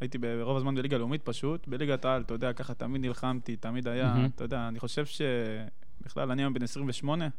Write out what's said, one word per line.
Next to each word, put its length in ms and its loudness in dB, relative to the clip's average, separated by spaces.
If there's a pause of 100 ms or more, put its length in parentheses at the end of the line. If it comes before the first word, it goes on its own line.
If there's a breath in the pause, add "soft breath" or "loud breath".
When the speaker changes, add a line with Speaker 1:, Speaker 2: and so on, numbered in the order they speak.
Speaker 1:
הייתי 180 -2
ברוב 380 0
הזמן 180 2
בליגה 240 2
לאומית 240 0
פשוט, 460 -2
בליגת 360 0
העל, 180 4
אתה 120 -2
יודע, 180 0
ככה 220 -4
תמיד 260 -2
נלחמתי, 560 0
תמיד 320 -2
היה, 260 2
Speaker 2:
מהמם. 200 4
Speaker 1:
אתה 100 -2
יודע, 240 -2
אני 100 -4
חושב 280 0
שבכלל, 1200 -2
אני 120 2
היום 120 2
בן 80 0
עשרים 260 -2
ושמונה, 400 0 (100)